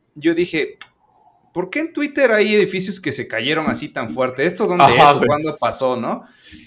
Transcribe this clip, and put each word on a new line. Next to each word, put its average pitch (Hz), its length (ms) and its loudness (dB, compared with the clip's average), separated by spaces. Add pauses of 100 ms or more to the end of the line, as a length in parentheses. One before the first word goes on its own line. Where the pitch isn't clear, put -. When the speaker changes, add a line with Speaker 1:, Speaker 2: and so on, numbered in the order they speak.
(160)
Speaker 1:
Yo 156 180 -2
dije, 165 440 -4 (760)
"¿Por 180 160 -6
qué 294 120 -6
en 320 120 -8
Twitter 285 400 0
hay 214 220 2
edificios 185 440 0
que 135 140 -6
se 120 160 -8
cayeron 147 400 -2
así 127 200 -6
tan 123 200 -8
fuerte? 127 360 -2
¿Esto 180 220 -2
dónde 180 160 4
Speaker 2:
Ajá, 135 280 8
Speaker 1:
es 143 40 4
o - 40 0
Speaker 2:
güey. 123 80 2
Speaker 1:
cuándo 151 300 -2
pasó, 127 380 -2
no?". 143 300 -6 (400)